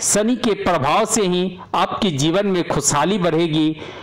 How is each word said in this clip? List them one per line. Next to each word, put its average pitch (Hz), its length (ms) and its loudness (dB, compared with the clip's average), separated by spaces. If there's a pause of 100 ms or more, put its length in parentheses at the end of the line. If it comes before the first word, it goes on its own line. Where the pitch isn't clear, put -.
शनि 220 340 2
के 226 180 0
प्रभाव 180 500 0
से 208 220 0
ही 180 320 0 (160)
आपके 185 380 0
जीवन 160 340 2
में 175 220 0
खुशहाली 151 500 0
बढ़ेगी 156 580 0 (260)